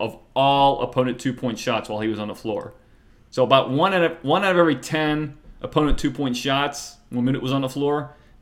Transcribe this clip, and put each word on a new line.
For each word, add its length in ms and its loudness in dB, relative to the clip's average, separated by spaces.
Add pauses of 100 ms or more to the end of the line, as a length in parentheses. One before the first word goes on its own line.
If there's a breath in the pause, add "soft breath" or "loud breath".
of 180 -6 (160)
all 480 4
opponent 380 -2
two-point 360 -4
shots 320 -4
while 120 -4
he 80 -2
was 100 -2
on 80 -6
the 80 -8
floor. 400 -8 (560 soft breath)
So 140 2
about 260 4
one 240 2
out 80 2
of, 220 -2
one 200 2
out 80 2
of 60 2
every 180 4
ten 600 -4 (220)
opponent 380 2
two-point 380 -2
shots 600 -2 (140)
when 140 -2
Manute 180 0
was 100 -2
on 80 0
the 80 -2
floor 480 -4 (260 loud breath)